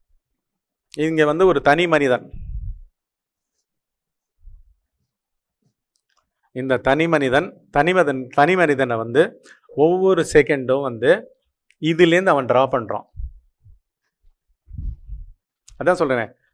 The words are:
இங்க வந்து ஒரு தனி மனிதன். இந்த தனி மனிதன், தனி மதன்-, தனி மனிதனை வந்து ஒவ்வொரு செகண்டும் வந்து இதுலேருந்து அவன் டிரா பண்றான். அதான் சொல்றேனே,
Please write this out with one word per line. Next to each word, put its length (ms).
இங்க 280
வந்து 220
ஒரு 140
தனி 260
மனிதன். 460
இந்த 240
தனி 320
மனிதன், 640
தனி 220
மதன்-, 360
தனி 280
மனிதனை 400
வந்து 480
ஒவ்வொரு 640
செகண்டும் 500
வந்து 460
இதுலேருந்து 460
அவன் 200
டிரா 240
பண்றான். 340
அதான் 200
சொல்றேனே, 340